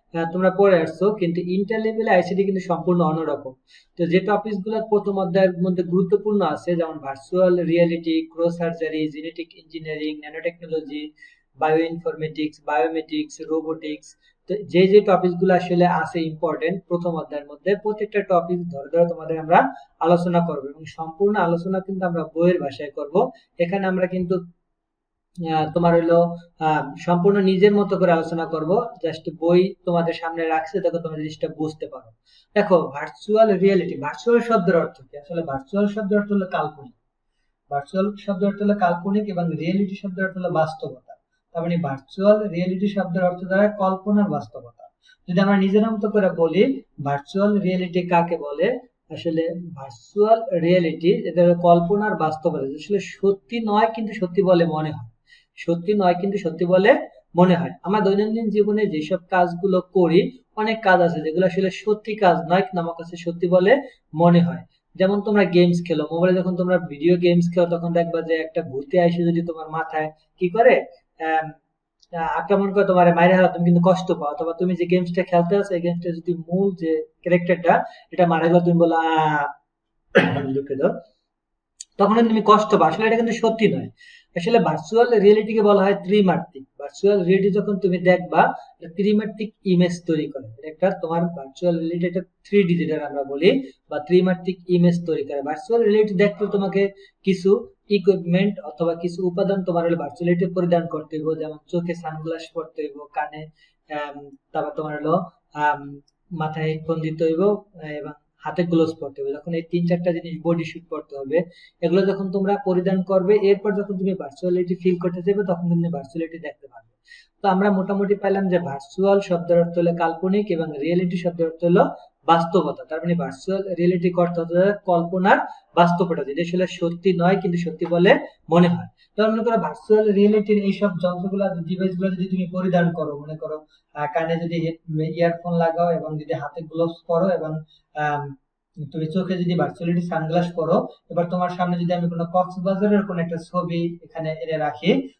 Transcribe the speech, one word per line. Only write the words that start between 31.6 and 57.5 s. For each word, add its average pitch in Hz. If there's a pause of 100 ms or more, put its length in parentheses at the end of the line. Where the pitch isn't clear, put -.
পারো। 135 (420)
দেখো, 170
ভার্চুয়াল 202
রিয়েলিটি, 175
ভার্চুয়াল 233
শব্দের 190
অর্থ -
কি? -
আসলে 170
ভার্চুয়াল 196
শব্দের 208
অর্থ 202
হলো 196
কাল্পনিক। 151 (760)
ভার্চুয়াল 190
শব্দের 202
অর্থ 202
হলো 202
কাল্পনিক 196
এবং 175 (100)
রিয়েলিটি 185
শব্দের 190
অর্থ 185
হলো 180
বাস্তবতা। 160 (400)
তার 170
মানে 175
ভার্চুয়াল 196
রিয়েলিটি 185
শব্দের 185
অর্থ 180
দ্বারা 190
কল্পনার 202
বাস্তবতা। - (460)
যদি 180
আমরা 196
নিজের 202
মতো 214
করে 196
বলি, 170 (220)
ভার্চুয়াল 196
রিয়েলিটি 180
কাকে 170
বলে? 156 (300)
আসলে 165 (240)
ভার্চুয়াল 202
রিয়েলিটি, 170
এটা 175
হলো 175
কল্পনার 175
বাস্তবতা, 156
আসলে 156
সত্যি 196
নয় 214
কিন্তু 220
সত্যি 185
বলে 175
মনে 156
হয়, - (460)
সত্যি 170
নয় 185
কিন্তু 196
সত্যি 170
বলে 190 (280)
মনে 175